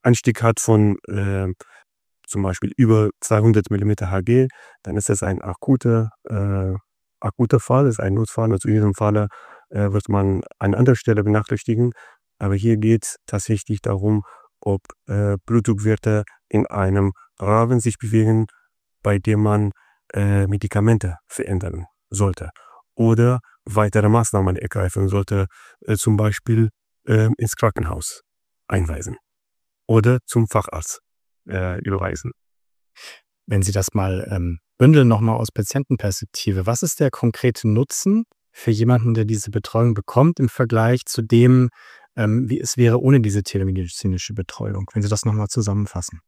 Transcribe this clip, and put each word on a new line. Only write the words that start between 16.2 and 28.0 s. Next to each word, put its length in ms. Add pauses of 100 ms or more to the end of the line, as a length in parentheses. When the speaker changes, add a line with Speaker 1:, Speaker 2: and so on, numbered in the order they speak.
Speaker 1:
in 180
einem 460 (260)
Rahmen 400
sich 180
bewegen, 500 (540)
bei 160
dem 240
man, 300 (420)
äh, 340
Medikamente 720 (100)
verändern 580 (240)
sollte 400 (440)
oder 460 (240)
weitere 460
Maßnahmen 480
ergreifen 500
sollte, 400 (380)
äh, 100
zum 220
Beispiel, 520 (380)
ähm, 300
ins 180
Krankenhaus 680 (460)